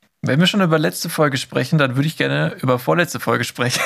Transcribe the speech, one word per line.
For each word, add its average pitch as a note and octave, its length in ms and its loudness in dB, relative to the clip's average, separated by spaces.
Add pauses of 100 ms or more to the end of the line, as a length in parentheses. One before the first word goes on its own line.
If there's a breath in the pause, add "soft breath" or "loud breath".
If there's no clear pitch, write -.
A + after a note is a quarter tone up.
(240)
wenn C3 160 2
wir F3+ 60 6
schon G3 160 2
über D#3+ 160 2
letzte E3+ 320 -2
Folge D3 280 0
sprechen, C3+ 420 -2
dann C3 160 0
würde C#3 100 2
ich D#3+ 100 -2
gerne C#3+ 460 -2
über B2+ 160 2
vorletzte D#3+ 420 0
Folge A#2+ 240 0
sprechen. - 420 -2